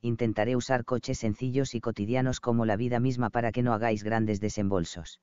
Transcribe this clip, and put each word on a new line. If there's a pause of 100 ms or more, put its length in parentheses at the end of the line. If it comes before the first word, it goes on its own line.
intentaré
usar
coches
sencillos
y
cotidianos
como
la
vida
misma
para
que
no
hagáis
grandes
desembolsos.